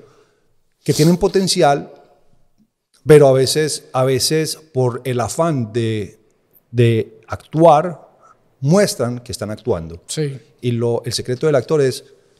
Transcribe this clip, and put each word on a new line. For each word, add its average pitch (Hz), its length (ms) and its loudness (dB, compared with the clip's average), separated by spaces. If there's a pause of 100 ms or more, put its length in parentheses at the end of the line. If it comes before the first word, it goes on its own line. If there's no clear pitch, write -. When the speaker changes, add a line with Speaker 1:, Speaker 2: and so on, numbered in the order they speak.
(840)
Speaker 1:
que 147 100 -2
tienen 165 240 4
potencial, 175 760 0 (1120)
pero 143 220 8
a 131 60 6
veces, 135 600 -2
a 131 100 0
veces 139 520 -2 (180)
por 127 320 -2
el 123 140 -4
afán 120 540 -2
de, 110 460 -6 (520)
de 117 560 0
actuar, 160 800 0 (540)
muestran 135 580 0
que 120 120 -16
están 101 200 -8
actuando. 85 560 -8
Speaker 2:
Sí. 143 300 -8 (240)
Speaker 1:
Y 123 100 -4
lo, 117 340 -4
el 123 80 -8
secreto 127 340 -6
del 151 80 0
actor 147 260 0
es, 131 240 -4 (340)